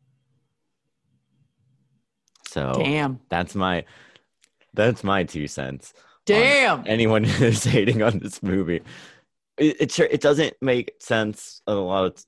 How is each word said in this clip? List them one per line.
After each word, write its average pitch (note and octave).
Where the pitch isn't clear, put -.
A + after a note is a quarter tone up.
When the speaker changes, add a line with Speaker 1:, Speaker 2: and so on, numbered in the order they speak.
Speaker 1:
So C2+
Speaker 2:
Damn. C#3
Speaker 1:
that's F2
my, F#2
that's A2
my G2
two D2+
cents C2+
on -
Speaker 2:
Damn. A3+
Speaker 1:
anyone A2
<laughs> -
who's A2
hating A2
on G#2+
this -
movie. F2+
It, D3+
it C3+
sure, D#3+
it D3
doesn't D3
make B2
sense G#2+
a G#2+
lot F#2+
of F2+
t-, -